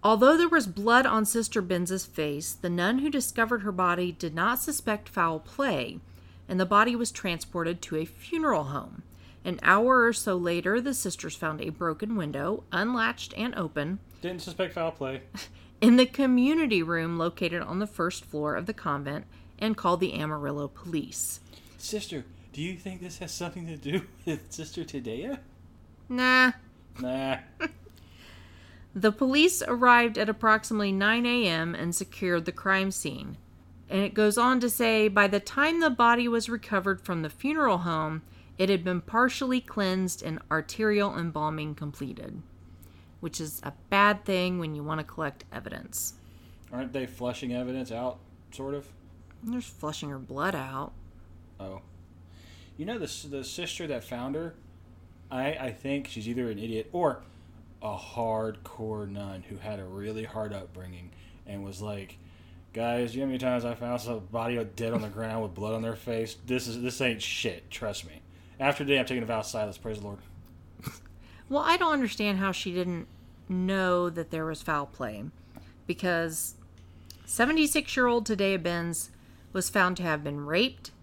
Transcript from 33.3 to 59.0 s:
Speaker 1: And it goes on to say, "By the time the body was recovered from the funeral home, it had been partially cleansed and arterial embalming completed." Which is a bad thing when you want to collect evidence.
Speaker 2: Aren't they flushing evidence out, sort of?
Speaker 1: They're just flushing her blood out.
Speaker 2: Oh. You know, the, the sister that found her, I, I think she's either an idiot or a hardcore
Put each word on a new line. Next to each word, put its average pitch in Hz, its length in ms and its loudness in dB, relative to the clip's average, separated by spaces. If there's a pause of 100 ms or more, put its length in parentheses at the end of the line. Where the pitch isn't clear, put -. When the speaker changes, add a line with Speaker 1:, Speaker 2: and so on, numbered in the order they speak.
Speaker 1:
And 196 120 2
it 202 120 0
goes 208 240 4
on 247 240 6
to 240 80 2
say, 220 400 4
"By 202 180 6
the 202 120 2
time 311 400 2
the 320 100 6
body 240 380 6
was 233 220 0
recovered 196 520 0
from 170 200 -2
the 156 80 -4
funeral 269 500 2
home, 156 420 -2 (360)
it 190 120 4
had 185 140 4
been 180 180 0
partially 254 580 2
cleansed 185 640 -2
and 160 160 -4 (100)
arterial 202 680 2
embalming 156 580 -2
completed." - 680 -10 (800)
Which - 220 -8
is 151 220 -8
a - 100 -8 (160)
bad 202 340 6
thing 180 360 2
when 156 160 -4
you 147 80 -6
want 156 160 -2
to 151 60 -6
collect - 460 -6
evidence. - 600 -8 (580)
Speaker 2:
Aren't 123 220 -8
they 131 120 -2
flushing 123 480 -6
evidence 127 380 -4
out, 123 280 -4 (320)
sort 135 240 -8
of? 143 120 -10 (560)
Speaker 1:
They're 240 160 -4
just - 180 -12
flushing 151 320 -6
her 139 100 -8
blood 139 360 -4
out. 131 380 -8 (680)
Speaker 2:
Oh. 95 220 -12 (960)
You 151 80 -8
know, 233 120 -6
the, 151 300 -8
the 139 160 -8
sister 170 440 -8
that 127 160 -6
found 127 320 -6
her, 165 180 -6 (800)
I, 131 220 -2
I 131 180 -6
think 139 360 -4
she's 107 200 -10
either 120 240 -2
an 101 80 -6
idiot 113 320 -6
or 160 300 0 (600)
a 107 140 -6
hardcore 110 1120 -6